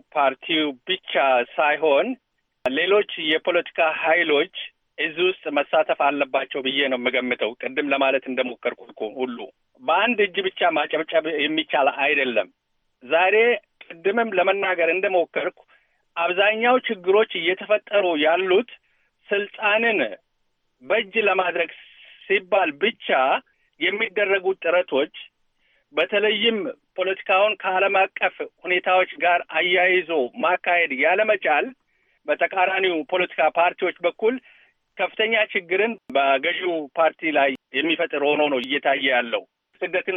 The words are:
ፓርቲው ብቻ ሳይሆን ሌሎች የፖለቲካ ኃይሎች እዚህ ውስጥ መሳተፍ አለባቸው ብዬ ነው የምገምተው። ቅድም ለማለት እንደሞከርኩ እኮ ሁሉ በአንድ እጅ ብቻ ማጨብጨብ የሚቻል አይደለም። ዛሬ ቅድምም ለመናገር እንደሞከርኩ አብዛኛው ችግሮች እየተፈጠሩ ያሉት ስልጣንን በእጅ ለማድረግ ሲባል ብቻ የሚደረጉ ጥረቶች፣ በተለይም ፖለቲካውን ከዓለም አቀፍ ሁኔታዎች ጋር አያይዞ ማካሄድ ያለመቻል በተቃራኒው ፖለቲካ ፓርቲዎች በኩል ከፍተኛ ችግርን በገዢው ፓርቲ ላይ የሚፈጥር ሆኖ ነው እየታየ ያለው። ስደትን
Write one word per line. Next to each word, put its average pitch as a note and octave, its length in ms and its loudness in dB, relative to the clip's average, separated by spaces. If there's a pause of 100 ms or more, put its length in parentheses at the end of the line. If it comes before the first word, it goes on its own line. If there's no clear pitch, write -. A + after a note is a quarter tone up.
(100)
ፓርቲው D3+ 560 0 (180)
ብቻ - 280 -6 (380)
ሳይሆን D3+ 580 2 (560)
ሌሎች E3+ 460 0 (140)
የፖለቲካ E3 560 0 (160)
ኃይሎች D#3+ 580 0 (440)
እዚህ D#3+ 260 -4
ውስጥ F#3 260 -2
መሳተፍ D#3 500 0
አለባቸው C#3 600 -2
ብዬ C3 220 -4
ነው C3 140 -2
የምገምተው። B2 580 -2
ቅድም C#3 320 -6
ለማለት C3+ 380 0
እንደሞከርኩ B2 580 -6
እኮ - 180 -14 (100)
ሁሉ B2+ 260 -6 (440)
በአንድ G3 380 0
እጅ F#3+ 220 -2
ብቻ F#3 280 0
ማጨብጨብ D#3 640 -2
የሚቻል D3+ 640 0
አይደለም። C3+ 520 0 (540)
ዛሬ F3 340 2 (440)
ቅድምም G3+ 520 -4
ለመናገር F#3 580 0
እንደሞከርኩ F3+ 680 -2 (580)
አብዛኛው G#3 640 2
ችግሮች G3+ 540 2
እየተፈጠሩ F#3+ 680 -2 (140)
ያሉት F#3 520 2 (580)
ስልጣንን G#3 720 0 (840)
በእጅ G3 400 -2
ለማድረግ F3+ 480 0 (520)
ሲባል F#3 540 0
ብቻ G#3+ 320 -4 (720)
የሚደረጉ G3 680 -2 (100)
ጥረቶች፣ E3 580 0 (800)
በተለይም G#3 640 0 (360)
ፖለቲካውን F#3+ 640 0
ከዓለም F#3+ 400 0
አቀፍ G3 400 0 (220)
ሁኔታዎች F#3 600 0
ጋር F3 220 2 (120)
አያይዞ F3+ 580 2 (260)
ማካሄድ E3+ 600 0
ያለመቻል F#3 720 2 (600)
በተቃራኒው F#3 680 0 (100)
ፖለቲካ F3+ 440 -2
ፓርቲዎች F3 500 0
በኩል G#3+ 340 0 (640)
ከፍተኛ A3 360 -2 (120)
ችግርን F#3+ 460 0 (200)
በገዢው C#3+ 600 0 (180)
ፓርቲ D#3+ 400 0
ላይ C#3 180 4 (240)
የሚፈጥር D#3 480 -2
ሆኖ D3 260 2
ነው C3+ 120 0
እየታየ C#3 460 -2
ያለው። A#2+ 360 0 (400)
ስደትን F3+ 340 -4